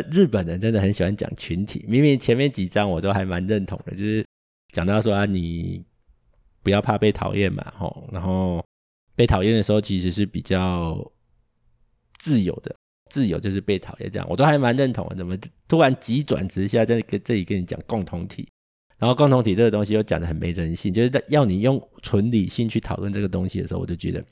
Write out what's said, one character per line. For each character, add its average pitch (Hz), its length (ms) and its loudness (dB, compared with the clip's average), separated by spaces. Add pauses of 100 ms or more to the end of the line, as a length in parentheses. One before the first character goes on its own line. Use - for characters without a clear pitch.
(120)
日 180 140 6
本 107 200 0
人 87 140 -4
真 110 140 0
的 104 80 2
很 98 100 2
喜 101 120 0
欢 95 120 0
讲 - 200 -8
群 90 300 -4
体。 - 220 -10
明 117 140 4
明 147 160 6
前 120 180 2
面 139 160 2
几 95 160 -4
章 104 220 0
我 85 100 0
都 98 140 0
还 95 100 0
蛮 92 220 -4
认 101 200 0
同 95 200 -8
的， - 100 -10
就 95 80 -6
是 107 220 -2 (480)
讲 82 120 -2
到 104 160 2
说， 104 120 2
啊， 101 120 2
你 90 580 -4 (800)
不 95 60 0
要 101 120 4
怕 107 160 0
被 107 140 4
讨 98 240 -4
厌 98 160 0
嘛， - 260 -8
吼， - 340 -8
然 92 100 -8
后 90 420 -2 (520)
被 120 120 4
讨 92 160 4
厌 107 100 4
的 110 100 4
时 - 80 0
候 104 80 6
其 101 200 -2
实 90 120 0
是 101 140 0
比 - 160 -6
较 90 720 -2 (1080)
自 139 220 2
由 87 120 0 (100)
的， - 100 -10 (360)
自 131 180 0
由 85 120 0
就 98 120 -4
是 98 80 -2
被 98 180 0
讨 - 220 -12
厌 98 100 -8
这 101 80 -8
样， 92 120 -8
我 87 60 -2
都 135 100 4
还 151 120 4
蛮 123 180 2
认 131 180 2
同 95 160 -6
的。 98 60 -10
怎 92 100 -8
么 90 120 -4 (300)
突 165 140 4
然 131 180 6
急 131 240 -2
转 95 240 -2
直 95 200 -2
下， 113 180 2
在 117 160 2
跟， 101 220 -4
这 120 120 -2
里 98 80 0
跟 101 140 -4
你 90 80 -2
讲 - 200 -10
共 110 200 -4
同 87 220 -8
体， - 200 -12 (500)
然 - 120 2
后 127 40 4
共 143 160 6
同 127 140 6
体 107 100 2
这 104 100 4
个 113 60 6
东 104 140 0
西 101 100 -2
又 107 80 2
讲 85 200 -2
得 85 40 -4
很 82 100 -2
没 82 160 -4
人 82 220 -4
性， 90 200 -4
就 107 80 2
是 123 80 4
在 135 180 0
要 147 160 4
你 98 180 2
用 131 200 2 (200)
纯 107 300 0
理 104 160 2
性 117 220 -2
去 117 100 0
讨 - 180 -6
论 98 140 -4
这 101 80 -4
个 101 80 -2
东 92 200 -2
西 92 120 -4
的 - 80 -6
时 - 60 -6
候， 87 80 -4
我 87 40 -6
就 87 80 -4
觉 87 180 -6
得， 85 200 -6